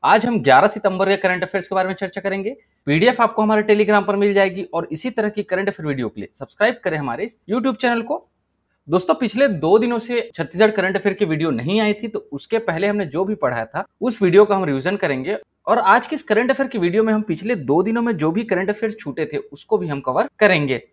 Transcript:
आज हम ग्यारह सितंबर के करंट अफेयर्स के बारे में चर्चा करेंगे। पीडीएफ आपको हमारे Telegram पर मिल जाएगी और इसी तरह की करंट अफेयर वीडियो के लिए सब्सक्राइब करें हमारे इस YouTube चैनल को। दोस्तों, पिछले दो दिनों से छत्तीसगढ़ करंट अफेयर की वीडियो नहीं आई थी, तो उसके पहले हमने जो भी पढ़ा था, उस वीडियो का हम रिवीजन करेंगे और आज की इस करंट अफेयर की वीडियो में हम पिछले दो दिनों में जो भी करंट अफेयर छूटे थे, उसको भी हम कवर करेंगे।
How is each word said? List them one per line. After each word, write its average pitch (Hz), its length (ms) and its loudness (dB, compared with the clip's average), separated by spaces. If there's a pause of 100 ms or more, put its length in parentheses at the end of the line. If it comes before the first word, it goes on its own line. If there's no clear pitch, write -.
आज 196 220 4
हम 240 160 0
ग्यारह 131 260 6
सितंबर 190 420 0
के 196 80 4
करंट 185 260 0
अफेयर्स 180 240 -6
के 190 80 -6
बारे 185 120 0
में 185 80 -4
चर्चा 190 260 -8
करेंगे। 196 340 -4 (320)
पीडीएफ 208 340 2
आपको 226 200 2
हमारे 214 220 2
Telegram 208 440 4
पर 208 80 0
मिल 202 180 2
जाएगी 190 320 0
और 170 260 -6
इसी 156 180 -8
तरह 214 200 -2
की 208 140 -8
करंट 190 260 -2
अफेयर 165 180 -8
वीडियो 131 220 -4
के 104 120 -14
लिए - 120 -10
सब्सक्राइब 233 500 -4
करें 160 140 -2
हमारे 139 280 -6
इस 240 120 -14 (120)
YouTube 240 260 -2
चैनल 240 280 -2
को। 277 140 -6 (720)
दोस्तों, 180 280 0
पिछले 254 340 0
दो 170 300 2
दिनों 240 200 -2
से 233 360 -6
छत्तीसगढ़ 180 360 2
करंट 190 260 -2
अफेयर 190 180 -2
की 202 100 0
वीडियो 160 260 0
नहीं 143 300 0
आई 214 120 2
थी, 208 140 -8
तो 214 240 -8
उसके 143 300 -4
पहले 180 260 -2
हमने 208 200 0
जो 156 180 -2
भी 208 120 -4
पढ़ा 120 280 -2
था, 160 200 -8 (160)
उस 226 200 -2
वीडियो 190 240 8
का 208 100 0
हम 190 100 -2
रिवीजन 147 320 -2
करेंगे 147 400 -4 (300)
और 233 120 4
आज 220 280 4
की 311 80 -6
इस 285 80 -8
करंट 240 280 2
अफेयर 262 180 -2
की - 100 -6
वीडियो 175 240 2
में 220 100 2
हम 214 100 0
पिछले 202 340 -4
दो 147 260 2
दिनों 226 180 -2
में 233 160 -2
जो 156 140 0
भी 208 140 -2
करंट 190 240 -2
अफेयर 214 240 -4
छूटे 156 320 -8
थे, 151 120 -8
उसको - 400 -6
भी 180 100 -2
हम 139 140 -6
कवर 160 280 -2 (100)
करेंगे। 147 540 2